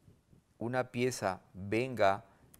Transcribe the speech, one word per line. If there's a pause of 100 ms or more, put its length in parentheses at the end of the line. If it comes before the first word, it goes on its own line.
(600)
una
pieza (120)
venga (360)